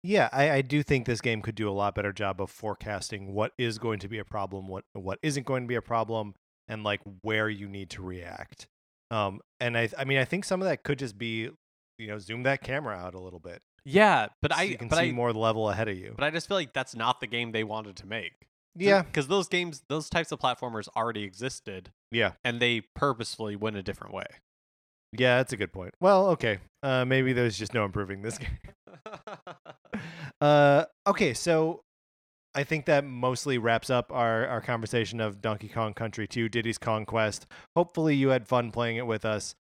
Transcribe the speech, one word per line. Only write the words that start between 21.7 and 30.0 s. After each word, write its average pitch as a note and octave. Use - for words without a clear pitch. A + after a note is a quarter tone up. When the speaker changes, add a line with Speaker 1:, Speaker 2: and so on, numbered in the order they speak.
Speaker 1:
Yeah. A2+
Speaker 2:
And A#2+
they A#2+
purposefully A2+
went G#2+
a G2
different G2+
way. F#2+
Speaker 1:
Yeah, B2
that's C3
a -
good G2+
point. F#2
Well, F#3+
okay. A#2
Uh, C3
maybe C3
there's A#2+
just G#2+
no A2
improving G2
this A2+
<laughs> -
game. -
Speaker 2:
<laughs> G#3+